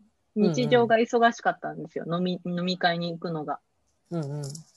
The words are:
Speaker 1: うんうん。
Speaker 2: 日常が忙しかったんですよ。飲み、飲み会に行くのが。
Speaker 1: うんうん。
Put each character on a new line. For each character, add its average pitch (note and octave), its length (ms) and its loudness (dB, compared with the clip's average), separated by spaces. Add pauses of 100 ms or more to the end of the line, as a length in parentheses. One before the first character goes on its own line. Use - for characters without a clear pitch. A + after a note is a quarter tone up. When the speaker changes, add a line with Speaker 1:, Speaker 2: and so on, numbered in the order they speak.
(340)
Speaker 1:
う G#3+ 40 -2
ん G#3 60 6
う F3+ 40 6
ん。 E3 40 0
Speaker 2:
日 B3 160 0
常 A#3+ 180 6
が A3+ 100 4
忙 A#3 360 4
し - 80 -12
か G3 80 2
っ F3 100 -4
た D3+ 140 -10
ん D#3 100 -10
で - 80 -14
す - 60 -8
よ。 - 120 -8
飲 E3+ 140 -2
み、 F3+ 220 -2
飲 F3 180 -4
み F3+ 140 -2
会 E3+ 220 0
に E3+ 120 -4
行 E3+ 60 -10
く F3 140 -8
の D#3 120 -4
が。 C#3+ 160 -6 (520)
Speaker 1:
う E3+ 60 -4
ん D#3+ 60 -2
う C#3+ 160 -6
ん。 D3 40 -8 (340)